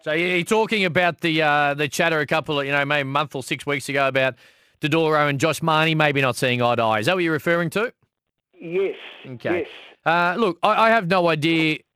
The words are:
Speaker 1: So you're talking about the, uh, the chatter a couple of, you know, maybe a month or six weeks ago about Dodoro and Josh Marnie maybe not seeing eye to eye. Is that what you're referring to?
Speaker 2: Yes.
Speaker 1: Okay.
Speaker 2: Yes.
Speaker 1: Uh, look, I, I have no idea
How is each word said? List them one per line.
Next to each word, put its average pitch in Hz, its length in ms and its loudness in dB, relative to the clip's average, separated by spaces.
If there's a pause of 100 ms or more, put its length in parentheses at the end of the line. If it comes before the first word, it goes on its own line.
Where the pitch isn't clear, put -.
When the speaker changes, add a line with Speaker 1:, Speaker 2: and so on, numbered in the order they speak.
Speaker 1:
So 151 100 -4
you're 175 320 0
talking 220 400 0
about 175 360 0
the, 160 220 0
uh, 147 320 2
the 147 140 -2
chatter 165 320 0
a 147 60 -2
couple 156 340 -2
of, 139 60 -2
you 139 60 -4
know, 143 120 2
maybe 147 180 0
a - 20 -2
month 143 300 -2
or 135 80 -6
six - 240 -8
weeks 143 220 -4
ago 139 180 0
about 131 280 0 (460)
Dodoro 156 480 2
and 143 120 -2
Josh 156 200 0
Marnie 160 360 2
maybe 147 240 2
not 127 160 0
seeing 123 260 0
eye 120 140 2
to 117 60 0
eye. 110 180 2
Is 107 60 -2
that 180 100 0
what 180 80 -2
you're 165 80 0
referring 170 380 -2
to? 226 220 -4 (680)
Speaker 2:
Yes. 180 360 -4 (300)
Speaker 1:
Okay. 127 340 -6
Speaker 2:
Yes. - 80 -8 (360)
Speaker 1:
Uh, 175 340 0
look, 196 240 0
I, 208 240 4
I 226 40 4
have 220 180 2
no 180 180 2
idea 160 540 0 (160)